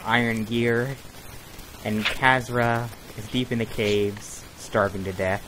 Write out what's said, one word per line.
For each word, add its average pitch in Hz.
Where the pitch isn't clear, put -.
iron 113
gear, 117
and 107
Kazra 120
is 110
deep 127
in 117
the 113
caves, 104
starving 101
to 95
death. 95